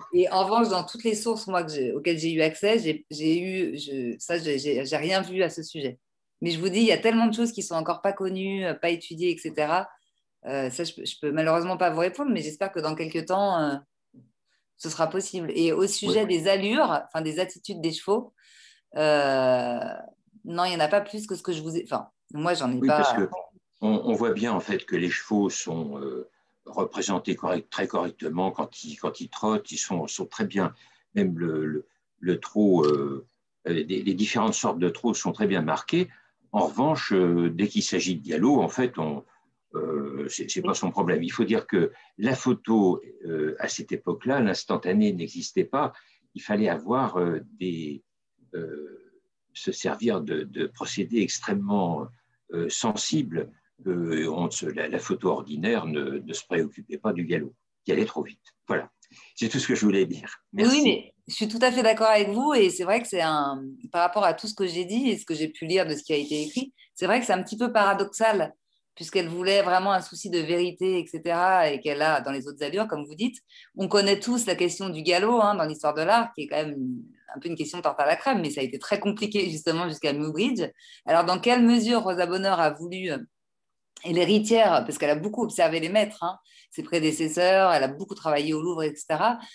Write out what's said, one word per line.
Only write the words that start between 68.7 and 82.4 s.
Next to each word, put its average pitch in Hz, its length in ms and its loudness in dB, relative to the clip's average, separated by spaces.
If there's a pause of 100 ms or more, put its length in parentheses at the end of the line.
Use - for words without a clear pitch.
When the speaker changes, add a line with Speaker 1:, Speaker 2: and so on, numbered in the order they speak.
Speaker 1:
puisqu'elle 170 340 -2
voulait 185 320 2
vraiment 185 320 2
un 185 80 2
souci - 280 -12
de 170 100 0
vérité, 175 600 0
et 165 80 -6
cetera, 170 640 2
et 139 100 -2
qu'elle 147 220 -2
a 156 180 4
dans 135 140 -6
les 135 160 -8
autres 147 160 -12
allures, 190 200 -2
comme 147 200 -6
vous 151 100 -18
dites. 233 220 -4 (400)
On 190 100 -2
connaît 202 320 4
tous 240 260 -2
la 185 100 0
question 180 340 -2
du 156 140 -8
galop, 196 380 4
hein, 208 140 4
dans 165 80 0
l'histoire 151 300 -2
de 156 80 -2
l'art, 226 320 4
qui 156 80 -10
est 139 60 -8
quand 147 100 -2
même 151 180 -2 (580)
un 139 60 -12
peu 170 80 -10
une 170 80 -4
question 151 260 -6
tarte 151 200 0
à 139 40 4
la 165 120 4
crème, 240 240 0
mais 151 80 -2
ça - 100 -6
a 131 60 -2
été 131 120 -8
très 208 220 -2
compliqué 208 500 0
justement 160 380 -2
jusqu'à 151 240 -2
Muybridge. 156 580 -2 (360)
Alors, 165 180 4
dans 180 160 2
quelle 240 240 6
mesure 233 400 6
Rosa 180 220 2
Bonheur 190 340 2